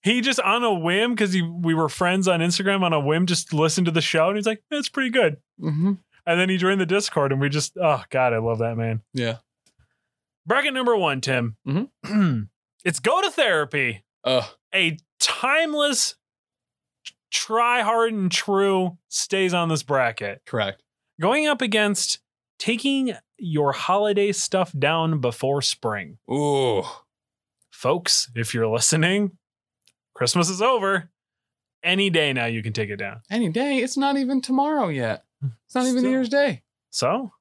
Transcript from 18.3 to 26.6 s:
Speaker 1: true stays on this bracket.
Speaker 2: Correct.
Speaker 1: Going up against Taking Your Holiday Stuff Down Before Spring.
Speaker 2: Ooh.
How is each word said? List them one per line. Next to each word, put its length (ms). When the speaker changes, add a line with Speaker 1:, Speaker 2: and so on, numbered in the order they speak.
Speaker 1:
true 680
stays 440
on 160
this 140
bracket. 640
Speaker 2:
Correct. 340
Speaker 1:
Going 280
up 140
against 560
Taking 560
Your 340
Holiday 600
Stuff 480
Down 420
Before 400
Spring. 560
Speaker 2:
Ooh. 500